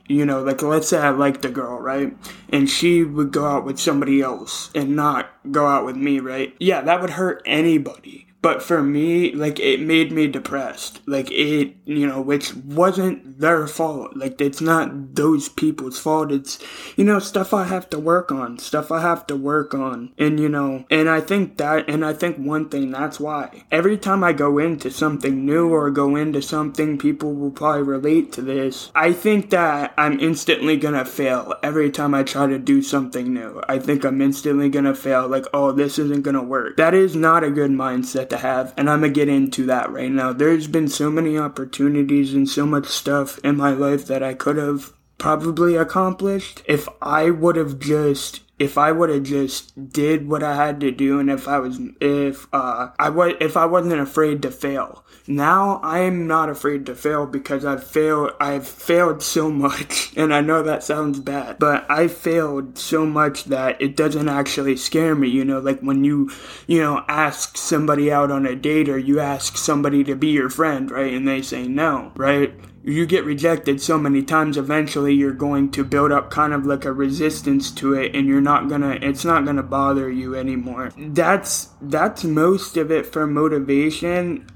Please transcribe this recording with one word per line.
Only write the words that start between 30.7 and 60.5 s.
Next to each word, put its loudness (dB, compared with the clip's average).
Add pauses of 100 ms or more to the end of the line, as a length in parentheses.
gonna -2
fail -2
every 0
time 0
I 2
try -2
to 0
do 4
something -2
new. -8
I -2
think 0
I'm 0
instantly 2
gonna 2
fail, 0
like, -2
"Oh, 2
this 0
isn't 0
gonna -2
work." -4
That 6
is 4
not 4
a 0
good 2
mindset -2
to -2
have, -2
and 2
I'ma 4
get 4
into 2
that 0
right -4
now. 0
There's 2
been 0
so -2
many 0
opportunities 0
and 2
so 0
much 0
stuff -2
in 0
my 2
life 0
that -2
I -4
could -2
have -4 (240)
probably 2
accomplished -2
if 0 (140)
I 2
would 2
have -2
just, 0 (180)
if 0
I 4
would 2
have 0
just -4
did 2
what -2
I -2
had 0
to 0
do, 2
and 2
if -2
I 0
was, -6 (200)
if, 0
uh, -2 (100)
I 2
wa-, 2
if 0
I 4
wasn't 2
afraid 0
to -4
fail. -6 (260)
Now 2
I -2
am 0
not 2
afraid -2
to -8
fail -2
because -6
I've -4
failed, 0
I've -2
failed 0
so 0
much, -2
<laughs> -6
and 4
I 4
know 2